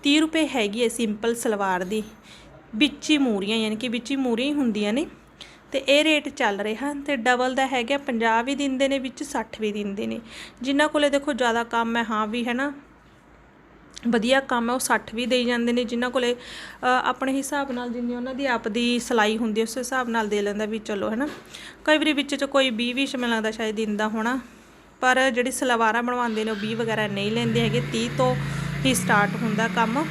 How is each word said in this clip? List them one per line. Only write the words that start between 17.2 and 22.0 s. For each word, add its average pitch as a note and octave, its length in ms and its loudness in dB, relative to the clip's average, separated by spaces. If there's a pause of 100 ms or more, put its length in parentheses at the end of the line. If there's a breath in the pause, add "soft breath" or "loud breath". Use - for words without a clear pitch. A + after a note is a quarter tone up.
ਹਿਸਾਬ C#4 400 -2
ਨਾਲ B3 160 -6
ਜਿੰਨੀ A#3+ 280 -4
ਉਹਨਾਂ B3+ 180 -6
ਦੀ C#4 120 -2
ਆਪਦੀ A#3+ 520 0
ਸਿਲਾਈ A3 380 2
ਹੁੰਦੀ A3 240 0
ਹੈ - 20 2
ਉਸ A3+ 160 -4
ਹਿਸਾਬ B3+ 300 -2
ਨਾਲ A3+ 200 0
ਦੇ G#3 140 0
ਲੈਂਦਾ G#3 240 -2
ਵੀ G#3+ 120 -4
ਚਲੋ, G#3+ 320 -4
ਹੈ A3 60 -4
ਨਾ। C#4+ 120 -2 (560 loud breath)
ਕਈ D#4 140 6
ਵਾਰੀ D4+ 140 2